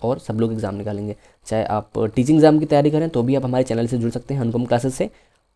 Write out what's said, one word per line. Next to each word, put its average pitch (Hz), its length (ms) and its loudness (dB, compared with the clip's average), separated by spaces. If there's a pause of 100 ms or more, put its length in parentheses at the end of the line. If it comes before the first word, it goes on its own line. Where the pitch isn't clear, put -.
और 127 160 -2
सब 120 160 -8
लोग 113 180 0
एग्जाम 110 220 -6
निकालेंगे। 104 420 -8 (300)
चाहे 110 180 0
आप - 340 -4
टीचिंग 127 400 2
एग्जाम 156 200 8
की 151 80 -2
तैयारी 147 240 4
करें 156 180 0
तो 123 140 -2
भी 131 120 0
आप 131 100 0
हमारे 127 200 0
चैनल 117 220 -2
से 120 120 -2
जुड़ 117 120 -2
सकते 127 240 -8
हैं, 139 60 -4
अनुपम 117 240 -2
क्लासेज 120 280 -2
से। 202 180 -4 (460)